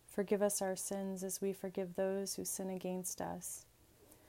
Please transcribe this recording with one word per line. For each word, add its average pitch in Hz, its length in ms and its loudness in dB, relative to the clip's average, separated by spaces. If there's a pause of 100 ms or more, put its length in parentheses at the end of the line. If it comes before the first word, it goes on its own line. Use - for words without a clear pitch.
Forgive 202 360 2
us 208 180 4
our 190 140 2
sins 190 480 -2
as 190 180 -2
we 196 100 2
forgive 185 440 -2
those 190 400 2
who 185 100 -2
sin 190 240 -2
against 185 500 -2
us. 175 460 -4 (640)